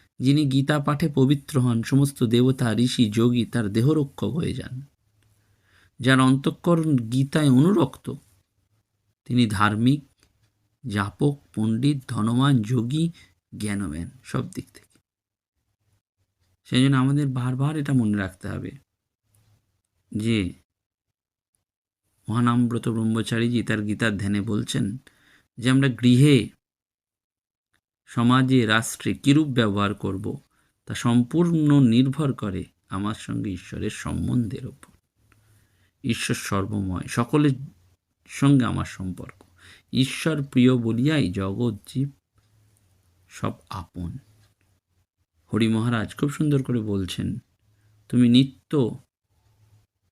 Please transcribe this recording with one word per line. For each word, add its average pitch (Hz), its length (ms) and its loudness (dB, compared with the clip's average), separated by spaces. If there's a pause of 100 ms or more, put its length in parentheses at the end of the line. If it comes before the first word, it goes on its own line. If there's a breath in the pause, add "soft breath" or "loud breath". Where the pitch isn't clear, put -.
(200 soft breath)
যিনি 143 260 2
গীতা 139 340 0
পাঠে 147 300 -2
পবিত্র 143 520 0
হন, 117 220 2
সমস্ত 139 400 0
দেবতা, 123 500 2
ঋষি, 120 360 2
যোগী 117 360 2
তার 110 240 -2
দেহরক্ষক 143 600 0
হয়ে 104 240 -4
যান। - 280 -10 (1160)
যার 131 200 4
অন্তঃকরণ 156 760 2
গীতায় 135 540 0
অনুরক্ত, 151 640 2 (1120)
তিনি 123 220 2
ধার্মিক, 107 560 2 (840)
জাপক, 104 520 -2 (160)
পণ্ডিত, 113 420 0 (100)
ধনবান, 120 540 2
যোগী, 127 500 -2 (460 loud breath)
জ্ঞানবান, 98 520 -6 (140)
সব - 280 -6
দিক - 220 -12
থেকে। - 260 -20 (1600)
সেই 127 220 2
জন্য 139 120 4
আমাদের 143 300 2
বারবার 131 500 -4
এটা 143 160 -2
মনে 107 240 2
রাখতে 95 300 -8
হবে 98 240 -10 (1400)
যে 107 420 -2 (1800)
মহানামব্রত 120 600 0
ব্রহ্মচারীজি 113 720 -2
তার 107 180 -2
গীতার 104 360 -2
ধ্যানে 101 240 -2
বলছেন 113 560 -4 (600 soft breath)
যে 117 120 -2
আমরা 135 180 4
গৃহে, 123 600 4 (1600)
সমাজে, 127 600 2
রাষ্ট্রে 110 480 0
কিরূপ 147 340 2
ব্যবহার 101 460 0
করব, 98 460 -8 (460)
তা - 80 -10
সম্পূর্ণ 143 840 2
নির্ভর 131 540 2
করে 95 320 -6 (240)
আমার 104 260 -4
সঙ্গে 113 360 -8
ঈশ্বরের 90 380 -8
সম্বন্ধের 107 800 -4
ওপর। - 220 -20 (1120)
ঈশ্বর - 320 -4
সর্বময়, 98 720 -4
সকলের 147 440 0 (760)
সঙ্গে 139 380 2
আমার 92 200 -4
সম্পর্ক। - 580 -12 (500 soft breath)
ঈশ্বর 139 500 -2
প্রিয় 127 340 4
বলিয়াই 117 540 0
জগৎ 98 420 -4 (140)
জীব 139 220 -4 (1200)
সব - 220 -8 (180)
আপন। 90 480 -12 (1400)
হরি 113 140 2
মহারাজ 110 480 -2
খুব 143 140 -2
সুন্দর 143 340 0
করে 123 160 -4
বলছেন, 98 580 -4 (720)
"তুমি 123 200 4
নিত্য 135 760 0 (1080)